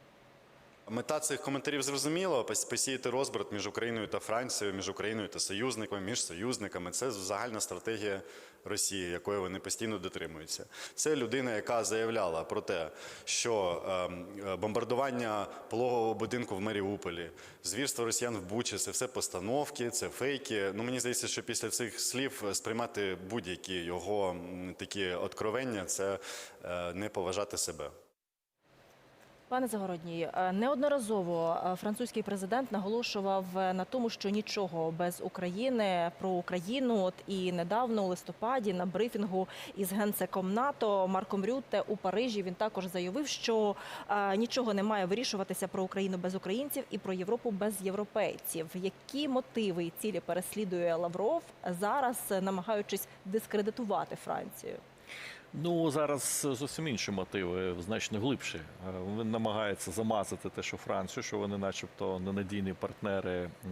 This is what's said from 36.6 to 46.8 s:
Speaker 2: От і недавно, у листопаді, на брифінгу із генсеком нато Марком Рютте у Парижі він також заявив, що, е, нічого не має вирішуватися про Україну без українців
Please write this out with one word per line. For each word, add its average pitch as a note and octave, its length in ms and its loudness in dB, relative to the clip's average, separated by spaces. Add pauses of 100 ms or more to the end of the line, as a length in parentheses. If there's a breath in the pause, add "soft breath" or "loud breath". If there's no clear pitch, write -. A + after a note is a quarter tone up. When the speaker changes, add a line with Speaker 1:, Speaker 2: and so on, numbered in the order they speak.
Speaker 2:
От F#3 120 4 (120)
і F#3 260 2
недавно, G#3 520 2
у F#3 40 4
листопаді, G#3 640 0
на F3+ 140 2
брифінгу F#3+ 600 2 (280 loud breath)
із F#3+ 160 0
генсеком G3 640 2
нато G#3+ 540 4
Марком F#3+ 360 2
Рютте A#3 440 2
у G#3 80 2
Парижі G#3 460 2
він F3+ 120 -2
також G#3 320 0
заявив, F#3 420 0
що, G#3+ 480 2 (340 loud breath)
е, G3+ 260 4
нічого A3+ 380 2
не G3 80 4
має G3+ 240 4
вирішуватися G3 640 0
про G3 140 0
Україну F#3+ 360 0
без F3+ 160 -2
українців A#3 560 -2